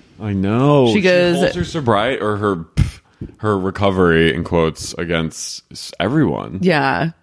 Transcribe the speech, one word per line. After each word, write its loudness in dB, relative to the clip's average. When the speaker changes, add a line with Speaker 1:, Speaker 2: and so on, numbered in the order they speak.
Speaker 1:
I -6
know. 4
Speaker 2:
She 4
Speaker 1:
She 2
Speaker 2:
goes 2
Speaker 1:
holds 0
her -4
sobriety -2
or -2
her, 0
pff, -4
her -2
recovery 2
in -4
quotes -2
against -6
s-, -16
everyone. -2
Speaker 2:
Yeah. 0